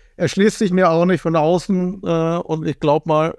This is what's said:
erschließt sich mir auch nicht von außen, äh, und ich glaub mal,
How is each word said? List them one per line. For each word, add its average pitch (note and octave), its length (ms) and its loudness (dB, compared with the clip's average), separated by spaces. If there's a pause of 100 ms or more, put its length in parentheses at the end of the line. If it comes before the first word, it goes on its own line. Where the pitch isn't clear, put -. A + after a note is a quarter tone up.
(180)
erschließt G3 420 0
sich G3+ 120 0
mir F#3 180 4
auch E3 160 2
nicht F3+ 160 0
von E3 140 -2
außen, F3+ 680 0
äh, E3 340 -2
und D#3+ 300 -6
ich D3 120 -6
glaub D3+ 260 0
mal, D#3 340 0